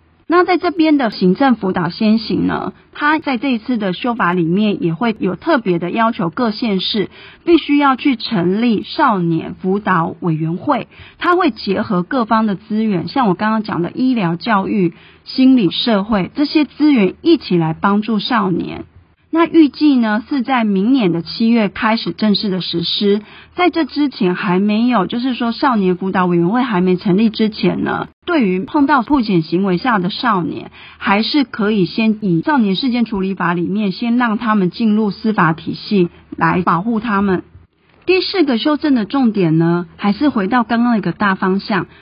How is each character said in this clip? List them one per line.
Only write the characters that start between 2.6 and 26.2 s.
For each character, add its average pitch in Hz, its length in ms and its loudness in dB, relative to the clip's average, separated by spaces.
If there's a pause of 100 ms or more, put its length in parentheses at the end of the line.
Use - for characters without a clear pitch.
他 302 260 0
在 277 180 -4
这 277 140 -2
一 247 80 0
次 233 200 -4
的 202 140 -2
修 240 220 -4
法 185 180 0
里 180 120 0
面 196 360 0
也 165 140 0
会 226 240 -2
有 185 160 -2
特 320 240 0
别 175 220 -2
的 175 100 -6
要 226 220 0
求， 170 180 -4
各 226 220 -2
县 214 260 -2
市 180 320 -4 (340)
必 339 140 4
须 285 180 0
要 277 200 2
去 277 180 0
成 190 480 -2
立 233 220 0
少 254 340 0
年 170 380 -2
辅 190 240 -2
导 180 400 -2
委 170 160 0
员 160 200 -4
会， - 300 -4 (320)
他 349 160 0
会 349 160 2
结 196 320 -4
合 180 220 -2
各 247 220 -2
方 220 200 0
的 208 80 -2
资 214 300 -4
源， 175 240 -2
像 262 180 0
我 180 80 2
刚 214 160 -2
刚 220 140 -2
讲 - 180 -4
的 - 80 -4
医 254 240 0
疗、 175 220 0
教 196 320 -2
育、 190 260 0 (300)
心 - 320 4
理、 175 160 2
社 208 320 0
会 208 320 -2
这 294 80 0
些 302 200 0
资 294 280 2
源 196 300 4
一 330 140 6
起 - 200 -2
来 160 180 0
帮 202 260 0
助 214 200 -2
少 196 320 -2
年。 - 320 -6 (480)
那 330 140 2
预 320 220 6
计 302 260 2
呢， 214 340 2
是 285 140 -2
在 247 220 0
明 208 280 2
年 220 200 2
的 165 100 -2
七 - 280 -2
月 226 180 4
开 220 280 0
始 202 140 -6
正 208 240 0
式 202 160 -2
的 180 100 -2
实 170 220 -6
施。 202 400 0 (320)
在 359 160 2
这 330 140 -2
之 285 240 -2
前 180 260 0
还 180 240 0
没 208 300 2
有， 220 180 2
就 240 140 -4
是 254 140 -2
说 233 180 -4
少 254 240 0
年 185 200 2
辅 190 140 -4
导 185 160 0